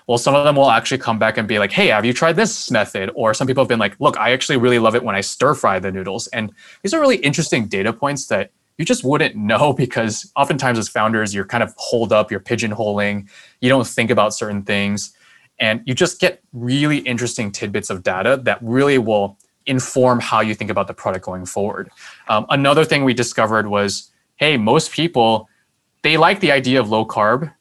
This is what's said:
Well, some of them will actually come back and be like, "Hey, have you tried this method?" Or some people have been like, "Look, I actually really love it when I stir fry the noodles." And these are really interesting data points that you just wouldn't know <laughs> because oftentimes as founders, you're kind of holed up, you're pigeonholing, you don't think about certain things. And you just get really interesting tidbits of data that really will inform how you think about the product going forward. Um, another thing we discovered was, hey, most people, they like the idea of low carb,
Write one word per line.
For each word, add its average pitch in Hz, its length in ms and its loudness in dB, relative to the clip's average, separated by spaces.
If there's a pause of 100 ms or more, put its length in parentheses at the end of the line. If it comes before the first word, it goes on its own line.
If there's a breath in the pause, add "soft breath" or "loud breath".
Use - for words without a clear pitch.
Well, 117 140 0
some 139 160 2
of 143 100 4
them 147 100 4
will 135 140 6
actually 117 300 2
come 113 180 -2
back 110 200 0
and 107 100 -2
be 110 100 0
like, 101 140 0
"Hey, 190 160 2
have 107 180 2
you 123 80 2
tried 165 220 2
this 220 340 -2
method?" 104 460 -2
Or 110 180 0
some 135 140 -2
people 131 160 2
have 107 40 0
been 117 120 0
like, 101 200 -2
"Look, 139 180 2
I 110 140 0
actually 131 260 0
really 120 220 4
love 113 160 2
it 120 80 0
when 104 120 -2
I 101 60 -2
stir 139 340 0
fry 98 240 0
the 95 120 -6
noodles." 95 360 -8
And 113 260 -8 (300 loud breath)
these 196 100 -4
are 320 80 2
really 269 160 4
interesting 143 480 0
data 98 280 -2
points 139 340 -6
that 101 240 -2 (260)
you 160 80 -4
just 240 180 0
wouldn't 143 320 0
know 107 380 2
<laughs> 131 120 0
because 113 500 -4
oftentimes 135 420 0
as 104 100 -4
founders, 107 460 -2
you're 98 120 -4
kind 117 180 -2
of - 140 -8
holed 113 360 -2
up, 107 160 2
you're 98 100 -4
pigeonholing, 104 880 -2 (320 loud breath)
you 127 100 0
don't 135 180 4
think 117 240 -2
about 104 240 2
certain 104 260 -6
things. 101 520 -4 (460 soft breath)
And 113 260 0
you 131 100 -2
just - 240 0
get 165 240 0 (100)
really 139 460 0
interesting 117 520 -4
tidbits 101 380 -6
of 95 140 -8
data 101 400 0
that 104 180 0
really 131 380 2
will 104 380 -2 (280)
inform 127 540 2
how 110 220 0
you 107 120 0
think 104 160 -8
about 101 160 -2
the 104 80 -14
product 95 320 -6
going 92 220 -10
forward. 101 420 -6 (380 loud breath)
Um, 110 220 0
another 143 360 4
thing 147 180 0
we 127 120 2
discovered 113 500 0
was, 101 460 -4 (240)
hey, 147 220 0
most 117 340 0
people, 113 580 0 (540)
they 151 120 2
like 175 260 4
the 147 100 4
idea 131 280 2
of 107 120 0
low 110 120 2
carb, 113 580 0